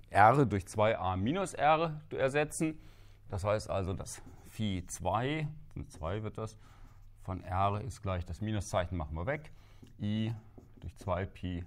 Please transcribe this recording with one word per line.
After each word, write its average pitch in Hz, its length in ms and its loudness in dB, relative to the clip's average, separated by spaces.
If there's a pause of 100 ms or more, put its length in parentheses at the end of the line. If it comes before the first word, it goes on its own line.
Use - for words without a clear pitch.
(120)
R 117 340 10
durch 98 200 0
zwei 107 320 4
a 92 200 0
minus 156 360 0
R 156 460 4 (120)
ersetzen. 151 680 0 (480)
Das 95 160 -4
heißt 107 260 2
also, 95 240 0
dass - 280 -8 (240)
Phi 95 420 -2
zwei, 127 640 0 (260)
mit - 160 -8
zwei 90 320 -4
wird 107 140 -6
das, 110 200 -8 (680)
von 92 200 -6
R 98 380 2
ist 131 200 -8
gleich, 92 240 -2
das 85 140 -8
Minuszeichen 98 580 0
machen 76 200 -4
wir 87 80 -4
weg, 151 260 -4 (480)
I 110 340 0 (460)
durch 90 160 -12
zwei 92 300 -2
Pi 87 420 -6